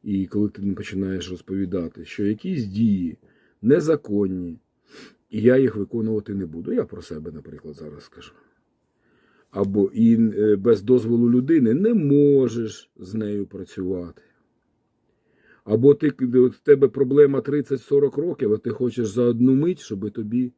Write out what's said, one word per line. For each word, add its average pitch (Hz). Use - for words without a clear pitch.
І 98
коли 104
ти 98
починаєш 95
розповідати, 92
що -
якісь 117
дії 95
незаконні, 104
і 107
я 123
їх 127
виконувати 107
не 95
буду. 82
Я 240
про -
себе, 76
наприклад, 76
зараз 76
скажу. -
Або 98
і, 117
е, 107
без 98
дозволу 120
людини 127
не 208
можеш 139
з 98
нею 104
працювати. 92
Або 117
ти, 147
от 127
в -
тебе 139
проблема 135
тридцять-сорок 143
років, 143
а 107
ти 117
хочеш 117
за 110
одну 120
мить, 165
щоб 104
тобі. 120